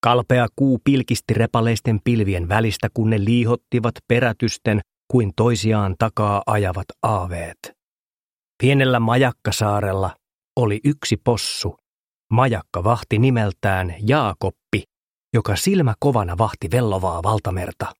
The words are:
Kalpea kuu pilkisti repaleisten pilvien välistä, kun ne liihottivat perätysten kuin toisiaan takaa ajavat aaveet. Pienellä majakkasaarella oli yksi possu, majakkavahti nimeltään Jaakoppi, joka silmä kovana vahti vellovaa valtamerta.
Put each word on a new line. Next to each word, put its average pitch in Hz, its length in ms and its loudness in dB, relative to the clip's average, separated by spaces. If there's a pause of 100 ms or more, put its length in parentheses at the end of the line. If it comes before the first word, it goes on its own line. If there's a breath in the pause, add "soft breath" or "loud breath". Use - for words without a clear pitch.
Kalpea 120 420 2 (100)
kuu 135 280 2
pilkisti 127 500 0
repaleisten 113 720 0
pilvien 98 440 0
välistä, 107 460 0
kun 110 160 0
ne 104 140 0
liihottivat 117 720 0 (140)
perätysten 113 720 0 (300)
kuin 110 260 2
toisiaan 107 640 2
takaa 104 480 0
ajavat 95 400 -2 (160)
aaveet. 87 560 -4 (1040)
Pienellä 131 380 4
majakkasaarella 104 1160 0 (400)
oli 110 280 0
yksi 147 400 0
possu, - 520 -2 (560)
majakkavahti 110 840 0
nimeltään 101 760 0 (120)
Jaakoppi, 107 760 -2 (520)
joka 107 220 0
silmä 170 440 2
kovana 104 380 0
vahti 107 320 -2
vellovaa 95 520 -2
valtamerta. 95 760 -4